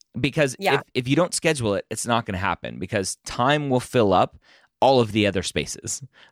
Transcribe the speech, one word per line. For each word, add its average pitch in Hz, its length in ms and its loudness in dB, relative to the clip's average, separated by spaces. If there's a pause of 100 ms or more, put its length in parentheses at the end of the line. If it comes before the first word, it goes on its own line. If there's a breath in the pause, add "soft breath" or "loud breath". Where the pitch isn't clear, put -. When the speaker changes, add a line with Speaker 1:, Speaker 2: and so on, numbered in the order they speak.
(200)
Speaker 1:
because 143 400 -2
Speaker 2:
Yeah. 196 160 0
Speaker 1:
if, 202 60 0 (120)
if 123 140 -2
you 139 80 2
don't 175 180 2
schedule 127 400 0
it, - 160 -4
it's - 160 -8
not 117 220 0
gonna 95 100 -4
happen, 85 400 -4
because 95 480 -4
time 143 460 0
will 127 80 2
fill 107 340 2
up 104 240 2 (420 soft breath)
all 131 200 6
of 110 120 2
the 104 140 4
other 92 160 0
spaces, - 600 -6 (280 soft breath)